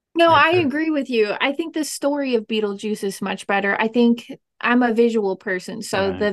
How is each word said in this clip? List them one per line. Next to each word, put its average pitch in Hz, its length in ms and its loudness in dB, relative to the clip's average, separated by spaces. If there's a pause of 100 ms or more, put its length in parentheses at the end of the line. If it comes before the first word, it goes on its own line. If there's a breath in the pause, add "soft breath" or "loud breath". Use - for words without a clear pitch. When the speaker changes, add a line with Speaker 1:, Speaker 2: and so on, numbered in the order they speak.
(140)
Speaker 1:
No, 330 160 4
Speaker 2:
I, 302 100 6
Speaker 1:
I 311 80 6
Speaker 2:
I - 100 0
Speaker 1:
agree 311 320 0
with 285 180 -2
you. 220 320 0
I 269 120 0
think 330 220 -6
the 311 100 -2
story 285 500 -2
of 226 120 -2
Beetlejuice 208 580 -4
is 196 180 -6
much 190 240 -6
better. 202 340 0
I 226 80 0
think 233 420 2 (300)
I'm 247 220 2
a 240 100 2
visual 220 440 2
person, 190 460 -8
so 196 280 -2
Speaker 2:
Right. 185 80 -4
Speaker 1:
the 208 140 0